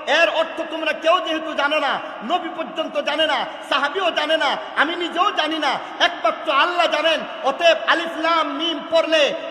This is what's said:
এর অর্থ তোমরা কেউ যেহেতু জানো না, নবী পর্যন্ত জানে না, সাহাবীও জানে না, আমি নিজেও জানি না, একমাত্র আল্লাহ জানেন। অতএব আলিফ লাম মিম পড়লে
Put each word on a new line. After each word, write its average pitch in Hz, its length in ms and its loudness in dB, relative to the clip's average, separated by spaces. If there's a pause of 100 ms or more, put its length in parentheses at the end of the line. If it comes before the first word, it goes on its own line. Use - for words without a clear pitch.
এর 311 220 4
অর্থ 320 400 -2
তোমরা 311 240 -4
কেউ 339 260 4
যেহেতু 320 340 -4
জানো 285 260 0
না, 254 200 0 (280)
নবী 339 300 -2
পর্যন্ত 311 440 -4
জানে 311 260 0
না, 247 180 0 (240)
সাহাবীও 311 420 0
জানে 311 260 2
না, 269 200 0 (180)
আমি 302 200 2
নিজেও 339 360 0
জানি 311 260 -2
না, 269 220 -2 (200)
একমাত্র 320 520 0
আল্লাহ 330 360 2
জানেন। 311 320 0 (240)
অতএব 311 340 4 (100)
আলিফ 320 340 0
লাম 320 260 2
মিম 294 320 -4 (120)
পড়লে 311 420 4 (160)